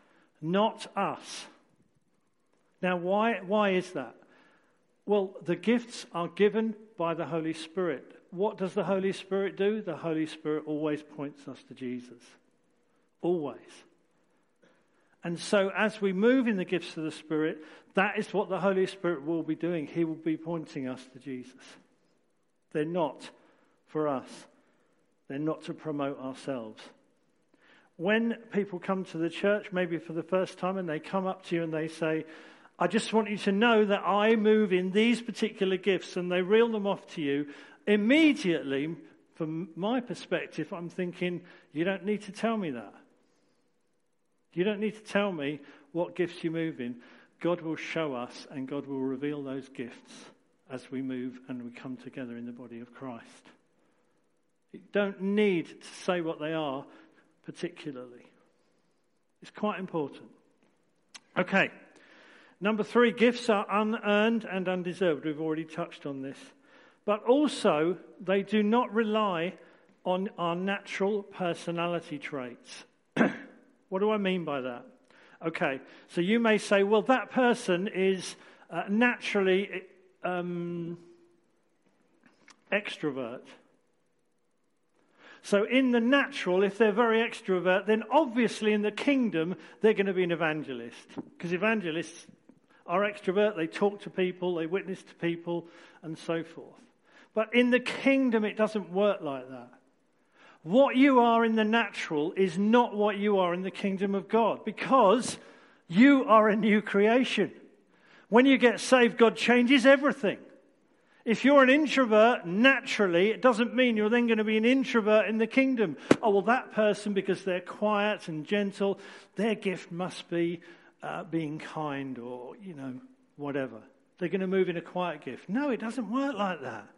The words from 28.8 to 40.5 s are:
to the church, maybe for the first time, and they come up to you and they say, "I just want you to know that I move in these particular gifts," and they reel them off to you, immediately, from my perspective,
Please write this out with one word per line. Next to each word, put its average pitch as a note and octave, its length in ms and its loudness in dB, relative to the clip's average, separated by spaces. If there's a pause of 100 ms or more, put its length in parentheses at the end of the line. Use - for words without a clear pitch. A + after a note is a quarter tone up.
to - 120 -12
the E3 120 -2
church, G3+ 420 -2
maybe F3+ 260 -4
for D#3+ 160 -12
the D#3+ 100 -6
first F#3 360 -2
time, F#3 180 -4
and F3+ 100 -6
they D#3 120 -6
come F#3 260 -4
up F#3 200 -6
to F3 100 -4
you E3 80 -2
and E3 100 -6
they D#3+ 140 -4
say, D#3+ 380 -4 (520)
"I F3 100 0
just G3+ 240 -2
want G#3 180 0
you G#3 80 -4
to G3+ 140 0
know G#3+ 340 4
that G3 200 0
I G#3 300 4
move G#3+ 360 4
in F#3 200 0
these A3 300 4
particular G3 560 -2
gifts," F#3 380 -2
and F3+ 160 -4
they F3+ 100 2
reel A3 280 4
them G#3+ 160 -2
off G3 300 -2
to F3 60 -6
you, C#3+ 260 -2 (400)
immediately, F#3+ 1080 2 (380)
from D#3+ 420 -6
my G#3+ 240 -2
perspective, D#3+ 720 -6